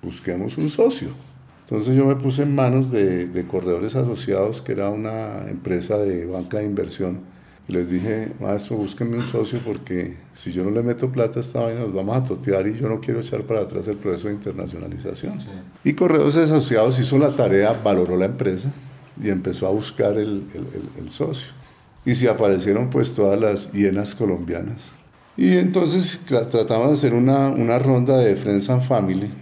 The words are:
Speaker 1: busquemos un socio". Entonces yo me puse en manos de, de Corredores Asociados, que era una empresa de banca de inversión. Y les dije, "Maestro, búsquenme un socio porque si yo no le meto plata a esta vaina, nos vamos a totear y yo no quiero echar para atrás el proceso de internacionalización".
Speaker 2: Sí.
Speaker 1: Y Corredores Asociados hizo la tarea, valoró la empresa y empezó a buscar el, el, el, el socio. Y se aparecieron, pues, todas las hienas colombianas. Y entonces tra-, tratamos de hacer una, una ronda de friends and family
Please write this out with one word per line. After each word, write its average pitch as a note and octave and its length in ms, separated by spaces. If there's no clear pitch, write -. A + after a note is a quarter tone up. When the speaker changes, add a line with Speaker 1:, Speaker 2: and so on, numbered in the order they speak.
Speaker 1:
busquemos F#2+ 540
un D#3 140
socio". A#3 380
Entonces A2+ 300
yo C3+ 120
me C3+ 100
puse C3 260
en C#3+ 120
manos C3 360
de, F#2 360
de F2 200
Corredores F2+ 480
Asociados, A2 680
que - 100
era G2+ 160
una G#2+ 640
empresa F#2 480
de F#2+ 260
banca F#2 340
de G#2 60
inversión. F#2+ 560
Y - 60
les F2 160
dije, G#2+ 520
"Maestro, G2+ 360
búsquenme A#2 400
un A#2+ 100
socio A2+ 380
porque F2+ 520
si - 180
yo F2+ 120
no G2 60
le A2+ 120
meto A#2+ 280
plata A#2+ 280
a A#2+ 40
esta B2 180
vaina, A#2 200
nos G#2 140
vamos G2 240
a C3 60
totear F#2+ 440
y A2 100
yo B2 120
no A2 100
quiero A#2 200
echar A2 240
para A2 160
atrás F#2+ 280
el G#2 80
proceso F#2+ 320
de G#2 60
internacionalización". F2+ 1040
Speaker 2:
Sí. - 80
Speaker 1:
Y D3 100
Corredores D3+ 420
Asociados C3 600
hizo C3 200
la C#3+ 120
tarea, G#2 420
valoró F#2 360
la F#2+ 80
empresa G2+ 440
y G#2 80
empezó F#2 360
a F#2 40
buscar G#2 480
el, G#2 340
el, - 220
el, - 300
el - 60
socio. - 420
Y B2 120
se B2 120
aparecieron, G#2 640
pues, - 240
todas G2+ 260
las G#2 320
hienas G2+ 420
colombianas. F2+ 800
Y F#3 180
entonces F3+ 720
tra-, A#2 180
tratamos A2+ 420
de D3+ 60
hacer C#3 200
una, C3+ 340
una A#2+ 300
ronda B2+ 400
de A2 180
friends G2 320
and B2+ 140
family G2+ 480